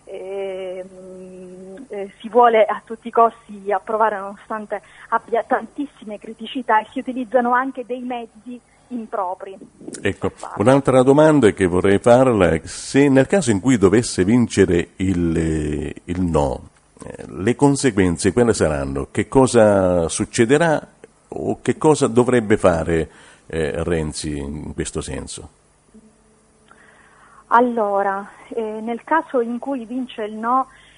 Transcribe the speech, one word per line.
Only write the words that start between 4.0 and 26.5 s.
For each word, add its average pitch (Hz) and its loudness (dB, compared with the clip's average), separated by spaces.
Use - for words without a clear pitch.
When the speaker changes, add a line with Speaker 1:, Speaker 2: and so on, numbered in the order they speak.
Speaker 1:
nonostante 202 -12
abbia 226 -4
tantissime 220 -8
criticità 220 -4
e 208 -14
si 269 -8
utilizzano 247 -2
anche 262 -4
dei 247 -10
mezzi 240 -14
impropri. 202 -8
Speaker 2:
Ecco, 95 -4
Speaker 1:
Per - -14
farlo. - -8
Speaker 2:
un'altra 131 4
domanda 143 6
che 98 0
vorrei 92 2
farla 120 4
è 80 0
se - 0
nel 131 4
caso 160 0
in 98 2
cui 127 2
dovesse 95 2
vincere 101 2
il, 87 0
eh, 76 -4
il 87 -6
no, 73 0
eh, - -16
le 98 -4
conseguenze 101 2
quali 117 2
saranno? 69 -2
Che - -4
cosa 101 4
succederà 139 0
o - -6
che - -4
cosa 147 2
dovrebbe 113 2
fare, 82 0
eh, 80 -4
Renzi 80 -4
in 71 -10
questo 78 -8
senso? - -12